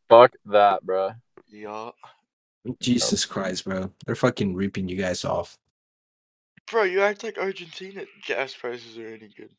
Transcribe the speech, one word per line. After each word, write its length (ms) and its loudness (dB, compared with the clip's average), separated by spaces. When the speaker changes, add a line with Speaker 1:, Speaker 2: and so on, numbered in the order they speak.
Speaker 1:
fuck 240 10
that, 400 4
bro. 260 -2
Speaker 2:
Yeah. 440 -14
Speaker 3:
Jesus 440 0
Christ, 380 -6
bro. 280 -6
They're 100 -4
fucking 400 0
ripping 340 -4
you 80 -6
guys 260 -2
off. 340 -6
Speaker 2:
Bro, 140 2
you 180 2
act 220 0
like 160 -10
Argentina 640 -10
gas 260 -4
prices 460 -12
are 80 -12
any 280 -18
good. 240 -20